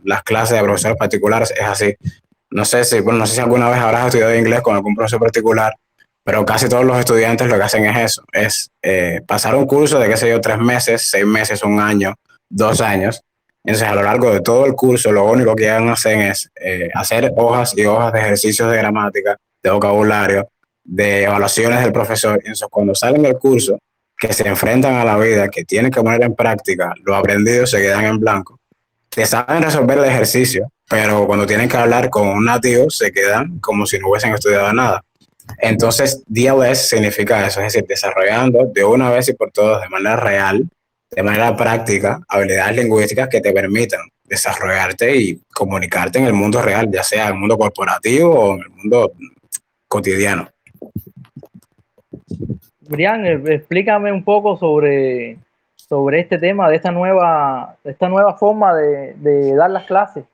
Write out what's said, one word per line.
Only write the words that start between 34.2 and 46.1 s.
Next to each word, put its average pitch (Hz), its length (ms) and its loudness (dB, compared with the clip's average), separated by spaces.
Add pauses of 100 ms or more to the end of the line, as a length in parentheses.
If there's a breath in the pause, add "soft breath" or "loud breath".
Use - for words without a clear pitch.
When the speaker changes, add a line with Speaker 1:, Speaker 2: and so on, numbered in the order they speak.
Speaker 1:
estudiado 101 400 0
nada. 117 280 -2 (560)
Entonces, 113 680 0
D 117 220 0
L 131 200 4
S 131 200 0
significa 107 580 0
eso, 98 140 -4
es 107 120 -4
decir, 110 160 0
desarrollando 113 840 0
de 101 100 2
una 123 260 2
vez 123 180 0
y 135 40 0
por 107 200 -4
todas, 107 280 2
de - 80 -12
manera 98 280 -2
real, 104 520 0 (420)
de 92 120 -6
manera 110 340 0
práctica, 110 720 -2
habilidades 98 500 -2
lingüísticas 113 520 0
que 117 120 0
te 101 120 0
permitan 98 480 -2 (240)
desarrollarte 95 920 -2
y 98 260 0 (140)
comunicarte 92 640 -4